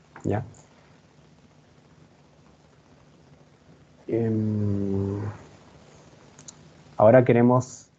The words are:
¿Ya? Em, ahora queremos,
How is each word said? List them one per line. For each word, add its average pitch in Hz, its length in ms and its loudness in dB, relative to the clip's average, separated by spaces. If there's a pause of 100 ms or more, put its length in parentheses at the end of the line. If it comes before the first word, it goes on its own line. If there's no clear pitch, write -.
(220)
¿Ya? 101 220 -6 (3500)
Em, 104 1120 -4 (1800)
ahora 120 260 6
queremos, 120 640 0 (100)